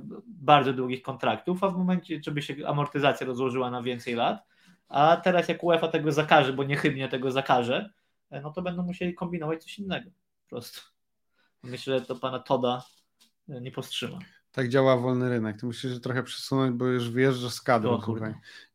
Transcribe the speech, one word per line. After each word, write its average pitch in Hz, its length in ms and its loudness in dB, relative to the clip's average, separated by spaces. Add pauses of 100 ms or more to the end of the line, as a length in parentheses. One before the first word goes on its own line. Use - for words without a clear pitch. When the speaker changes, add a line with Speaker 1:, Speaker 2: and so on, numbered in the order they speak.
(280)
Speaker 1:
bardzo 143 460 4
długich 127 280 -2
kontraktów, 131 640 -2
a 196 60 4
w 175 80 -4
momencie, 180 460 0
żeby 147 180 -4
się 143 140 -8 (120)
amortyzacja 139 600 0
rozłożyła 127 440 -2
na 123 100 -6
więcej 120 340 -4
lat, 143 280 -2 (460)
a 151 340 6
teraz 180 240 4
jak - 160 -2
uefa 165 240 4
tego 156 240 0
zakaże, 151 420 6
bo 135 100 -2
niechybnie 139 460 0
tego 131 220 -2
zakaże, 131 600 0 (360)
e, 143 120 -12
no 151 100 -10
to 180 100 -8
będą 180 220 -4
musieli 180 300 -4
kombinować 160 500 -6
coś - 160 -16
innego 190 300 -6 (340)
po - 60 -20
prostu. - 320 -12 (800)
Myślę, 127 360 -2
że 120 60 -8
to 131 100 -8
pana 127 240 -6
Toda, 127 440 0 (680)
e, 127 120 -12
nie 127 100 -12
powstrzyma. - 480 -8 (320)
Speaker 2:
Tak 131 180 -2
działa 131 280 6
wolny 127 320 0
rynek. 110 300 -2
Ty 123 60 -10
musisz 123 280 -6
się 123 60 -8
trochę 127 240 -4
przesunąć, 131 540 -2
bo 123 80 -2
już 123 260 0
wjeżdżasz 123 420 2
z - 80 -10
kadrą 120 300 4
Speaker 1:
O 104 100 0
kurde. 110 260 -4
Speaker 2:
tutaj. 107 140 -10 (340)